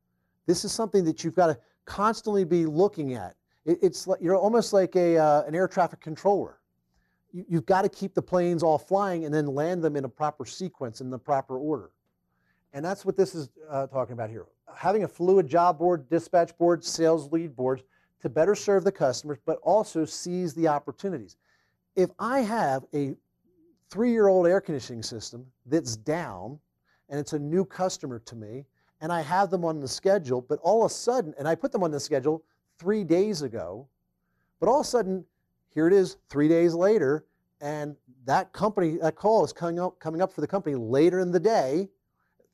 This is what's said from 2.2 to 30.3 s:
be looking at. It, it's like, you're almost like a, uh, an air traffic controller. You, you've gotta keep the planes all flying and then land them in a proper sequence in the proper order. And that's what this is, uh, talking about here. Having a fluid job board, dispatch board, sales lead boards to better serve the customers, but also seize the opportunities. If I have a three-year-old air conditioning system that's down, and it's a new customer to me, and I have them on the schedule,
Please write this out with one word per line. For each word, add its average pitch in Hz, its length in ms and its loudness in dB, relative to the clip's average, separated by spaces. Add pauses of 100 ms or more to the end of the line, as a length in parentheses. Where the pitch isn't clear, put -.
be 170 220 2
looking 156 480 0
at. 98 220 -12 (300)
It, 170 160 0
it's - 260 0
like, 180 140 -2
you're 175 140 2
almost 214 380 2
like 190 220 2
a, 170 220 4
uh, 151 260 4
an 147 100 -8
air 180 140 0
traffic 175 320 -2
controller. 160 600 -2 (720)
You, 180 160 -14
you've 165 180 -2
gotta 190 240 2
keep - 260 -8
the - 60 0
planes 175 420 0
all 160 160 2
flying 190 460 2
and 147 80 -4
then 151 120 2
land 156 380 -2
them 151 120 0
in 135 100 -2
a 127 40 -4
proper 147 360 -6
sequence 135 560 -10
in 131 100 -10
the 127 80 -8
proper 135 380 -4
order. 135 340 -6 (840)
And 143 120 -10
that's 190 180 -6
what 190 140 -4
this 190 160 2
is, 151 160 -8 (180)
uh, 135 200 -4
talking 127 260 -4
about 113 160 -8
here. 110 160 -14 (300)
Having 196 280 0
a 160 40 -4
fluid 180 400 2
job 170 320 2
board, 165 280 0
dispatch 170 520 0
board, 170 240 4
sales 160 480 0
lead 165 240 -2
boards 127 260 -2 (400)
to 156 80 -4
better 156 240 2
serve 202 300 2
the 190 80 2
customers, 147 520 -2
but 156 200 -2
also 180 420 0
seize 180 480 -6
the 165 140 0
opportunities. 147 680 -4 (580)
If 180 240 2
I 247 220 0
have 185 520 0
a 143 220 -2 (760)
three-year-old 202 560 4
air 185 160 4
conditioning 127 400 -8
system 113 460 -12 (180)
that's 127 300 -2
down, 123 640 -8 (500)
and 143 100 -8
it's 147 140 -8
a 151 60 -4
new 156 260 -2
customer 156 540 -6
to - 160 -20
me, 113 300 -14 (360)
and 160 100 -6
I 170 100 -2
have 180 280 0
them 175 160 -2
on 160 140 -2
the 135 80 -8
schedule, 139 540 0